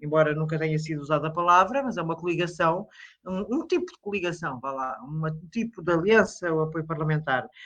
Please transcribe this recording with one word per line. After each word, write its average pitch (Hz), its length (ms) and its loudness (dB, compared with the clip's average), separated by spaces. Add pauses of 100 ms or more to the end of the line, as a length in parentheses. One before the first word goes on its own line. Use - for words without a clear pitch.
embora 151 340 4
nunca 156 240 -2
tenha 156 220 0
sido 156 200 -6
usada 147 280 0
a 156 40 -8
palavra, 180 480 4
mas 233 160 -2
é 175 60 -2
uma 165 140 -2
coligação, 170 720 0 (360)
um, 190 340 -4
um - 100 -6
tipo 359 180 0
de - 140 -14
coligação, 170 580 -4
vá 135 140 -6
lá, 131 320 -6
uma, 156 260 -4
um 160 180 -10
tipo 226 320 -6
de 170 120 2
aliança 190 560 4
ao 160 140 2
apoio 156 220 -4
parlamentar, 151 640 0 (180)